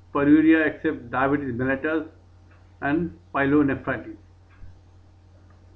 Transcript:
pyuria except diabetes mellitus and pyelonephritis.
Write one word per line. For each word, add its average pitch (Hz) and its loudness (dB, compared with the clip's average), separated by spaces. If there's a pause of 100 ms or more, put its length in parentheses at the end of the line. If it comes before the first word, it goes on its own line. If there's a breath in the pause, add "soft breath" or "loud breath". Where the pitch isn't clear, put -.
(120)
pyuria 156 4
except 135 -6
diabetes 135 -2
mellitus 135 -4 (720)
and 160 -2 (160)
pyelonephritis. 135 0 (1600)